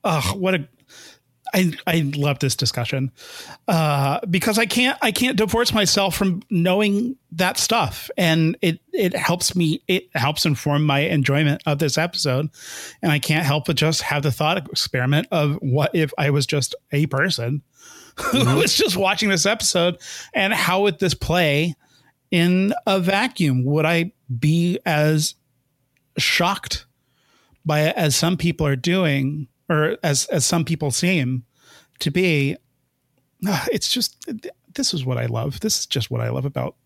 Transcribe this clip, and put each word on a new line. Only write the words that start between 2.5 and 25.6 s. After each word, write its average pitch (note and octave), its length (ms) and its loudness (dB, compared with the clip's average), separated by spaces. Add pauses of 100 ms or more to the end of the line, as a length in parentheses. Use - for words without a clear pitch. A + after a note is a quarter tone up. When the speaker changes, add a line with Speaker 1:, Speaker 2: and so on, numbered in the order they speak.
Speaker 1:
discussion, C3 560 -4 (560)
uh, D3 520 2 (100)
because G3 280 2
I A3+ 80 4
can't, B3 360 0
I A3 100 2
can't B3 260 0
divorce A3 360 0
myself G3 420 2
from F#3+ 340 0
knowing G3+ 680 2 (180)
that F3+ 240 0
stuff. - 600 -2
And E3 440 2
it, E3+ 180 0 (120)
it G3 240 0
helps - 400 -2
me, E3 320 2
it F#3 280 -2
helps D3 300 0
inform D3 400 2
my C#3+ 160 2
enjoyment D3 640 2
of D3 140 0
this D3+ 180 0
episode. D#3 520 -2 (520)
And F3 100 2
I D3 80 2
can't D#3 260 0
help C#3+ 200 0
but D#3 100 0
just D3+ 260 0
have C#3+ 220 -2
the C#3+ 80 0
thought D#3 260 0
experiment C3+ 760 -2
of D3+ 300 0
what C#3+ 320 0
if D#3 240 2
I C#3 140 0
was C#3+ 140 0
just - 300 -2 (160)
a D3 160 2
person C#3 540 -2 (280)
<laughs> - 260 -20
who - 240 -2
Speaker 2:
Mm-hmm. B2+ 180 4
Speaker 1:
was A4 180 2
just G#3+ 200 2
watching G3 340 0
this F#3 160 2
episode, F3+ 520 0 (360)
and G3+ 200 0
how F#3 300 0
would G3 160 0
this F3+ 160 0
play D#3+ 600 0 (540)
in F3+ 440 2 (120)
a G3 140 2
vacuum? F3+ 680 0
Would D3+ 200 2
I E3+ 260 0 (280)
be E3+ 460 2
as D#3 480 2 (840)